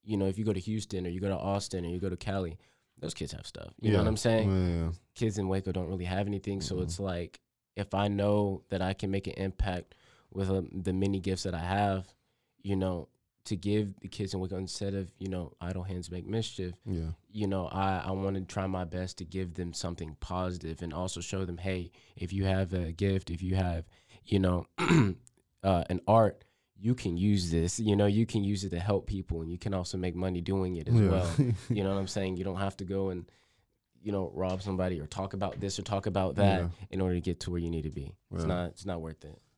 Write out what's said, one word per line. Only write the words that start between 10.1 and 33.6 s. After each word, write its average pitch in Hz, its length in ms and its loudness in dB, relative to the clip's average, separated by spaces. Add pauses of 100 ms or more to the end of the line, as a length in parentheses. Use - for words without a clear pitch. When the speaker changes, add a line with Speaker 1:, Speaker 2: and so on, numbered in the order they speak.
Speaker 1:
with, 95 200 -2
um, 95 220 2
the 95 200 -2
many 98 280 2
gifts 95 240 -2
that 90 100 -2
I 82 60 -4
have, 95 460 2 (560)
you 98 140 0
know, 92 320 0 (380)
to 110 100 -2
give 101 440 0
the 95 80 -12
kids 98 260 -6
in 95 60 -2
Waco, 92 180 -4
instead 98 360 -4
of, 95 240 -4
you 95 100 -6
know, 90 300 -6
idle 92 240 -4
hands 90 280 -6
make 87 160 -8
mischief, 98 480 -4 (100)
Speaker 2:
Yeah. 85 280 -2 (180)
Speaker 1:
you 104 160 -2
know, 95 220 0
I, 95 360 0
I - 80 -2
wanna 95 300 -2
try 95 240 -4
my 92 180 -2
best 90 340 -6
to 90 60 -8
give 90 300 -6
them 85 180 -4
something 80 480 -6
positive 90 640 -4
and 85 100 -6
also 87 300 -4
show 95 240 -4
them, 87 100 -6
"Hey, 90 360 -4 (220)
if 92 180 -6
you 98 120 2
have 95 300 2
a 85 180 0
gift, 95 380 2
if 85 120 -4
you 92 140 0
have, 87 300 0 (400)
you 101 120 2
know, 90 340 4
<clears throat> - 60 -12 (840)
uh, 92 260 4
an 90 180 0
art, 110 380 6 (340)
you 110 160 2
can 90 220 -2
use 92 340 4
this, 82 280 2
you 107 180 4
know, 101 100 6
you 104 200 4
can 107 160 0
use 98 220 0
it 95 60 -4
to 87 100 -2
help 98 260 2
people, 90 360 -4
and 82 80 -6
you 87 80 -6
can 98 160 -4
also 92 220 -4
make 90 180 -2
money 90 260 0
doing 92 360 0
it 82 120 -6
as 117 60 4
Speaker 2:
Yeah. 107 160 8
Speaker 1:
well." 92 280 2
Speaker 2:
<laughs> 123 320 2
Speaker 1:
You 107 140 2
know 95 60 2
what 98 80 0
I'm 95 100 -2
saying? 95 280 -2
You 90 80 -4
don't 92 140 -4
have 98 200 -2
to 101 60 -8
go 95 260 -2
and, 87 200 -8 (720)